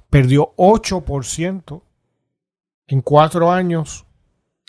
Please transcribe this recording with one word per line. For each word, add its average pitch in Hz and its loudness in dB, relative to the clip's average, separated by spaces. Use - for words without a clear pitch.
Perdió 139 2
ocho 190 2
por 139 -8
ciento 170 -10
en 135 -4
cuatro 160 2
años 175 -6